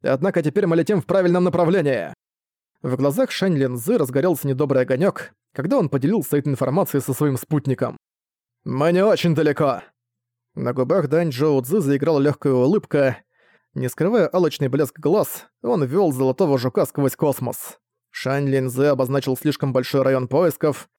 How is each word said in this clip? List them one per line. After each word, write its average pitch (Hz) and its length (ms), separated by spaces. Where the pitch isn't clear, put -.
Однако 156 400
теперь 151 240
мы 165 100
летим 170 260
в - 40
правильном 180 380
направлении". 165 680
В 127 160
глазах 160 340
Шань 185 260
Линзы 135 400
разгорелся 139 500
недобрый 135 340
огонек, 135 500
когда 196 240
он 180 100
поделился 147 500
этой 147 120
информацией 139 520
со 135 120
своим 143 240
спутником. 127 600
"Мы 143 260
не 185 120
очень 175 320
далеко". 143 460
На 123 180
губах 139 340
Дань 160 220
Джоу 135 320
Цзы 151 180
заиграла 143 400
легкая 139 340
улыбка. 135 640
Не 127 160
скрывая 190 380
алчный 156 400
блеск 139 320
глаз, - 480
он 233 200
вел 156 280
золотого 135 460
жука 131 280
сквозь 139 300
космос. - 640
Шань 139 360
Линзы 131 380
обозначил 135 500
слишком 139 380
большой 131 300
район 131 240
поисков. 151 720